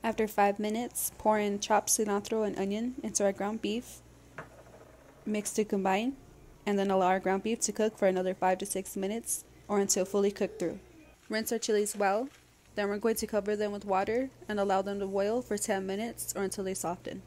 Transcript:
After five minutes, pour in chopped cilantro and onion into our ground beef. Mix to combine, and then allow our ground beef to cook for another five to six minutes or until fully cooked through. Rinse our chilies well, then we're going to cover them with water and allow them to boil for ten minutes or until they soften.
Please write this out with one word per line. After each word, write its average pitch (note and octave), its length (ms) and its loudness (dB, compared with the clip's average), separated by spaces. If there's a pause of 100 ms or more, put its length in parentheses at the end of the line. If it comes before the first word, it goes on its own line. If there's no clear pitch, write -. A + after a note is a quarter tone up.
After A3 240 0
five G3+ 320 4
minutes, G#3+ 580 -4
pour G#3+ 220 4
in G3+ 220 0
chopped G#3 300 2
cilantro G#3 540 0
and G3+ 140 -2
onion G#3 460 -2
into G#3 200 0
our G3 60 4
ground G3 320 -4
beef. G#3+ 380 -4 (1200)
Mix G#3+ 280 -2
to G#3+ 120 2
combine, G3+ 520 0 (480)
and G3+ 120 2
then G3 140 2
allow F#3+ 160 4
our F#3+ 140 4
ground F#3+ 240 0
beef A3+ 160 0
to - 120 0
cook G#3+ 240 0
for G3+ 120 4
another F#3 260 2
five F#3 240 2
to G3+ 80 -6
six - 300 -6
minutes G3+ 480 -4 (240)
or G3+ 100 2
until G3 260 2
fully G3+ 280 2
cooked - 260 -4
through. F3+ 220 -4 (480)
Rinse A3 240 -2
our A3+ 60 0
chilies G#3 360 0
well, G#3 340 2 (460)
then G3+ 140 -2
we're G3+ 100 -2
going A3+ 180 2
to A3 120 -4
cover G#3 260 0
them G#3 160 0
with G3+ 140 -8
water G#3 460 2 (180)
and G#3 100 -2
allow G3 240 4
them G3+ 160 -4
to G3 80 -2
boil G3+ 340 0
for A3+ 160 -2
ten G3 300 0
minutes G#3 480 -6
or G3+ 80 -2
until F#3+ 220 -4
they F#3+ 100 -2
soften. F#3 520 -6